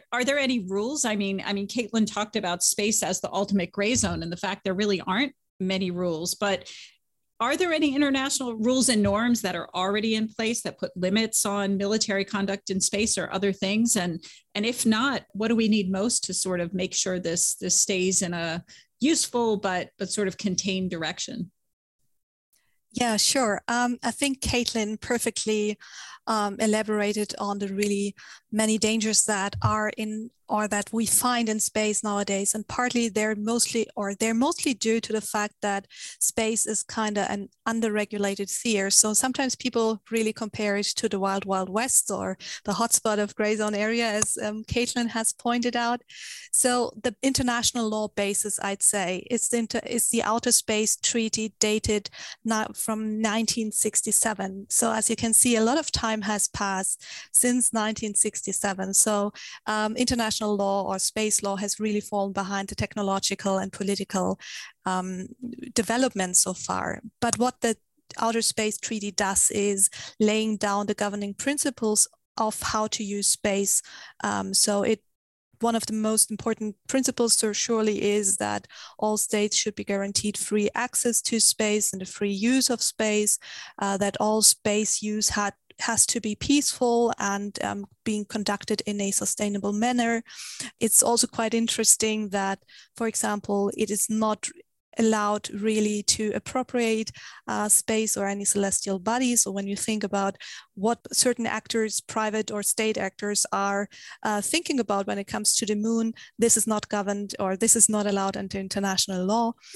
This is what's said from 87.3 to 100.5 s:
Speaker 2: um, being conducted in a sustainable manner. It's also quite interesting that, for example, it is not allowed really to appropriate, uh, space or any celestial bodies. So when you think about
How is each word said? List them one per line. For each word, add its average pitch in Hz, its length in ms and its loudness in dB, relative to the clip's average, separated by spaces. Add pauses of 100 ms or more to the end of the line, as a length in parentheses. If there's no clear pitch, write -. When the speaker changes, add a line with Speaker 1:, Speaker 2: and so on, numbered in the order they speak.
Speaker 2:
um, 202 220 -6 (180)
being 208 220 -2
conducted 208 600 -2
in 208 160 -4
a 196 100 -2
sustainable 202 640 -2
manner. 233 500 2 (560)
It's - 240 6
also 233 240 4
quite 226 260 -2
interesting 220 760 2
that, 196 300 -2 (360)
for 226 120 -2
example, 202 680 0
it 214 140 0
is 208 200 -2
not 220 400 0 (500)
allowed 208 540 2
really 208 480 2
to 214 320 0
appropriate, 226 800 -2 (360)
uh, 214 220 -2
space 220 480 2
or 202 100 -2
any 202 160 -4
celestial 196 540 0
bodies. 233 440 2
So 202 100 -2
when 196 160 -4
you 202 80 -2
think 214 280 -2
about 196 340 0 (360)